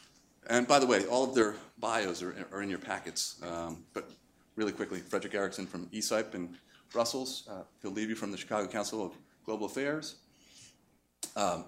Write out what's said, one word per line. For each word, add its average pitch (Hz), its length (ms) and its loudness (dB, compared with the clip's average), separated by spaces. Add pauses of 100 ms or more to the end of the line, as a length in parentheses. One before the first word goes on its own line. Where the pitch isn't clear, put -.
(480)
And 120 180 6
by 143 120 10
the 131 80 8
way, 104 180 8
all 123 200 4
of 123 100 -2
their 107 220 6 (220)
bios 104 440 0
are, 90 280 -6
are 98 120 -6
in 101 80 -2
your 90 80 -2
packets. - 640 -6
Um, 85 500 -6
but - 160 -6 (460)
really 107 180 0
quickly, 98 280 -4
Frederick 98 340 -4
Erickson 98 320 -2
from 87 220 -8
esipe 110 460 -2
in 87 220 -6 (380)
Brussels, 120 560 -2
uh, 92 140 -10 (160)
Phil 101 100 -6
Levy 107 240 -2
from 107 160 -4
the 98 80 -8
Chicago 104 280 -2
Council 104 380 -4
of 87 80 -6 (320)
Global 107 220 -4
Affairs, 143 500 -4 (1200)
um, 87 320 0